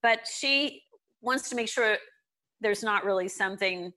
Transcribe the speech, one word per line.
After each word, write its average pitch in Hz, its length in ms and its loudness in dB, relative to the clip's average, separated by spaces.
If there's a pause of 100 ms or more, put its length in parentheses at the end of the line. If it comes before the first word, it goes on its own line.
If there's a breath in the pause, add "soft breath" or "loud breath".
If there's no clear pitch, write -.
but 226 260 4
she 277 540 0 (380)
wants 254 300 -2
to 247 60 -4
make 226 120 -2
sure 220 300 2 (640)
there's 208 240 0
not 208 200 2
really 190 240 0
something 190 680 -2